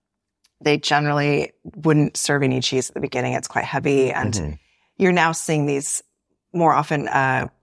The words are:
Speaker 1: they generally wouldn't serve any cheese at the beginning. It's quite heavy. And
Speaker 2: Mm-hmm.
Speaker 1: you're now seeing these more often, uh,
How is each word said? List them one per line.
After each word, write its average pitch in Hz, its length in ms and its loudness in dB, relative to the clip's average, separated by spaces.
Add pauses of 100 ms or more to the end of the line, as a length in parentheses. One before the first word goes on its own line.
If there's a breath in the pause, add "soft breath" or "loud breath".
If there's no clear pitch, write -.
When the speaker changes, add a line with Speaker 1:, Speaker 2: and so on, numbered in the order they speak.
(600)
Speaker 1:
they 147 160 2
generally 147 760 0 (240)
wouldn't 151 400 2
serve 143 280 0
any 131 180 0
cheese 127 280 -2
at - 40 -16
the - 80 -6
beginning. 127 320 -4
It's - 160 -6
quite - 160 -2
heavy. 139 480 0
And 110 200 -4
Speaker 2:
Mm-hmm. 80 180 -4 (440)
Speaker 1:
you're 185 160 2
now 165 220 2
seeing 151 320 -2
these 143 360 -4 (520)
more 165 180 4
often, 143 380 0
uh, 131 400 0 (140)